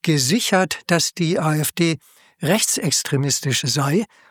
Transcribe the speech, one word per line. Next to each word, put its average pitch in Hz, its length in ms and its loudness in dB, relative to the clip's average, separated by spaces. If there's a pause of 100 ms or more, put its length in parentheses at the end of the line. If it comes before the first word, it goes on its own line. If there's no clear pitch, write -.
gesichert, 170 840 0
dass 170 260 0
die 170 260 0
A 156 160 0
F 151 160 -2
D 165 260 0 (440)
rechtsextremistisch 143 1200 0
sei 143 400 0 (260)